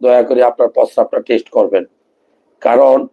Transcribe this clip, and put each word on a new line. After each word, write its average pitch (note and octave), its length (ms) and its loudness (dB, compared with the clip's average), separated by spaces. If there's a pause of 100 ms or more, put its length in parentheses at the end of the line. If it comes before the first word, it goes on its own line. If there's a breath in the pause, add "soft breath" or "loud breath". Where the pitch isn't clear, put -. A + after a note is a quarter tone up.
দয়া B2 220 2
করে B2+ 200 0
আপনার - 260 0
প্রস্রাবটা - 500 -4
টেস্ট A2+ 300 -4
করবেন, G2 340 -2 (800)
কারণ C3 520 2